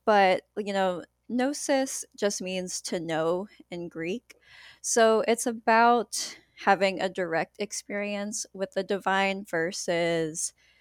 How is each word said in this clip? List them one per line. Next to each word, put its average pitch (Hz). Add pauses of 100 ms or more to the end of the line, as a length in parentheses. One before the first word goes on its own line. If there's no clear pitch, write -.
but, 196 (160)
you 202
know, 190 (280)
gnosis 269 (100)
just 208
means 185
to 180
know 165 (220)
in 175
Greek. 170 (460)
So 220
it's 226
about 233 (200)
having 190
a 190
direct 165
experience 202
with 190
the 196
divine 196
versus, 170 (280)